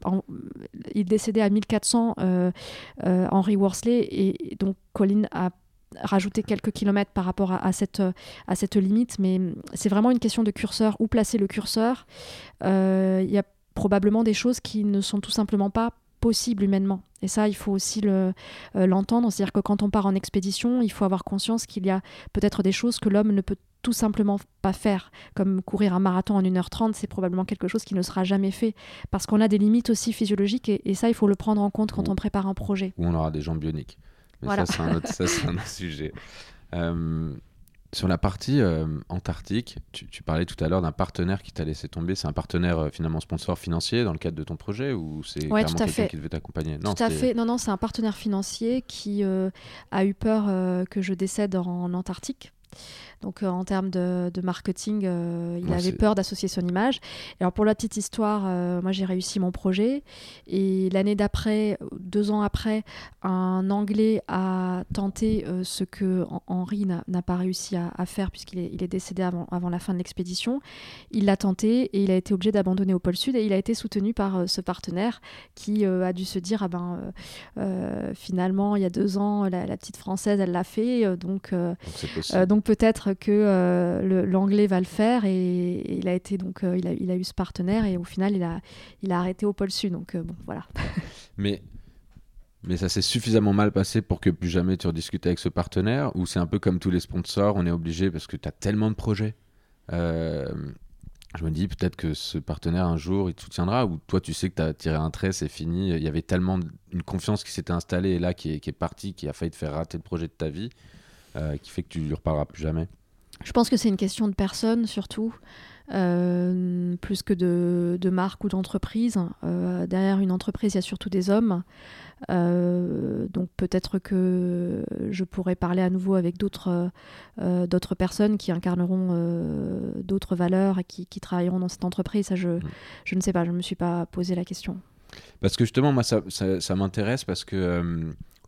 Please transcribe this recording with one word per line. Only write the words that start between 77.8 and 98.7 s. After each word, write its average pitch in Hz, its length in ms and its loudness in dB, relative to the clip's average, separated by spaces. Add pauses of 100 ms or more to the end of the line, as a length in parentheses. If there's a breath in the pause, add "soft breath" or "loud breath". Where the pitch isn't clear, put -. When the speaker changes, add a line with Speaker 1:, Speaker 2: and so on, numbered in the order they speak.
Speaker 1:
finalement, 190 600 0
il 202 80 2
y - 20 2
a 180 60 2
deux 196 280 0
ans, 208 300 2
la, 180 180 -2
la 185 100 -6
petite - 200 -16
Française, 196 440 0
elle 185 100 2
l'a 175 140 0
fait, 233 420 0
euh, 185 100 2
donc, 185 360 -6
euh, 175 180 0
Speaker 2:
Donc, 170 240 -8
c'est - 180 -8
possible. 165 260 -2
Speaker 1:
euh, 185 80 6
donc 208 180 4
peut-être 220 480 4
que, - 180 -2
euh, 180 720 4
le, 190 240 4
l'Anglais 196 400 4
va 185 140 4
le 185 60 0
faire. » 226 380 2
Et, 180 500 2
et - 240 -4
il 185 100 -2
a 180 60 2
été 185 240 -2
donc, 185 260 -6
euh, 180 120 0
il 180 120 0
a, 180 40 -2
il 185 180 -2
a 180 60 0
eu 185 80 -2
ce - 100 -10
partenaire 190 500 0
et 190 120 0
au 175 80 -6
final, 190 300 0
il 185 80 0
a, 170 180 -4 (420 loud breath)
il 190 100 -2
a 175 80 2
arrêté 185 260 -2
au 202 60 2
pôle 196 180 -2
Sud. 196 220 -2
Donc, - 220 -8
euh, 170 80 -4
bon, 170 120 -8 (120)
voilà. - 180 -8 (100)
<laughs> - 600 -6
Speaker 2:
Mais, 101 260 -2 (1000 soft breath)
mais 90 140 -2
ça 90 120 0
s'est 95 140 0
suffisamment 110 500 4
mal 104 200 4
passé 98 300 2
pour - 180 -2
que 98 100 4
plus 87 180 0
jamais 92 280 2
tu 87 100 -4
rediscutes 82 400 -2
avec 87 120 2
ce - 100 -4
partenaire 107 640 0
ou 90 120 0
c'est - 120 -4
un 87 80 2
peu 98 120 0
comme 92 200 2
tous 92 120 -2
les 90 100 2
sponsors, 101 560 0
on 90 100 2
est 85 40 2
obligé 85 400 0
parce 82 160 -6
que - 100 -8
t'as - 140 -8
tellement 107 400 0